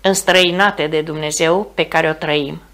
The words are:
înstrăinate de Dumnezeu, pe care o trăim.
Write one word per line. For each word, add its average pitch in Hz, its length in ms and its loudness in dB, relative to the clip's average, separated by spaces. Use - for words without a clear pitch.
înstrăinate 185 840 2
de 156 140 0
Dumnezeu, 160 720 -2
pe 160 120 0
care 160 240 0
o 156 40 -2
trăim. 151 480 -4